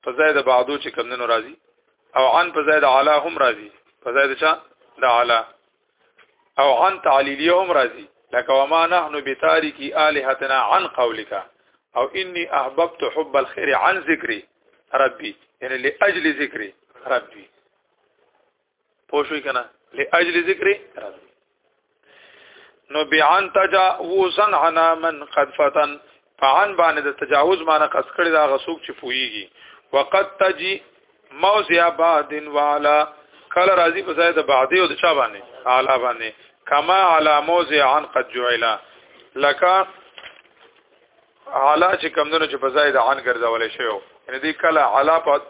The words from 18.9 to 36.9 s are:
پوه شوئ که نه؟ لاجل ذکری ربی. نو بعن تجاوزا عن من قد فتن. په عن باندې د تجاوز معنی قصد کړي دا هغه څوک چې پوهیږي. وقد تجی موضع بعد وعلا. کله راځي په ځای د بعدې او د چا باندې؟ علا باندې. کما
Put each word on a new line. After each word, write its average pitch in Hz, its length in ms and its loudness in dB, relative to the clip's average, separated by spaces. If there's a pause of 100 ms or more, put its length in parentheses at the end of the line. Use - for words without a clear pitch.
پوه 147 180 0
شوئ 151 140 -6
که 135 100 -8
نه؟ 123 140 -4 (280)
لاجل 170 600 0
ذکری 202 220 0 (220)
ربی. - 300 -18 (1600)
نو 151 160 -4
بعن 156 440 2
تجاوزا 185 960 0
عن 165 520 2
من 160 280 -6
قد 139 240 -2
فتن. 147 500 -2 (400)
په 135 60 0
عن 185 300 2
باندې 160 240 2
د 143 120 -4
تجاوز 147 500 0
معنی 156 260 0
قصد - 220 -4
کړي 170 200 -2
دا 156 160 4
هغه 135 120 0
څوک 160 240 -8
چې - 100 -16
پوهیږي. 123 540 -8 (460)
وقد 190 460 0
تجی 190 460 -2 (480)
موضع 170 580 2
بعد 165 440 0
وعلا. 147 720 0 (440)
کله 185 240 4
راځي 170 300 2
په 170 80 -6
ځای 170 200 2
د 160 120 0
بعدې 135 340 2
او 180 80 2
د - 80 -4
چا 170 180 0
باندې؟ 110 280 -2 (240)
علا 131 320 2
باندې. 113 340 -4 (340)
کما 165 520 2